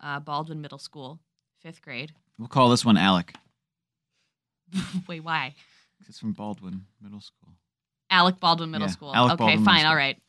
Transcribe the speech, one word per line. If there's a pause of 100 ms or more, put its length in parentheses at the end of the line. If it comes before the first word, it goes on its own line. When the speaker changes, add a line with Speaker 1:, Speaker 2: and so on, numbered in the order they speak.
Speaker 1:
uh,
Baldwin
Middle
School, (420)
fifth
grade. (260)
Speaker 2:
We'll
call
this
one
Alec. (1400)
Speaker 1:
<laughs>
Wait,
why? (520)
Speaker 2:
It's
from
Baldwin (160)
Middle
School. (560)
Speaker 1:
Alec
Baldwin
Middle
Speaker 2:
Yeah,
Speaker 1:
School.
Speaker 2:
Alec
Speaker 1:
Okay,
Speaker 2:
Baldwin
Speaker 1:
fine,
Speaker 2:
Middle
School.
Speaker 1:
all
right. (120)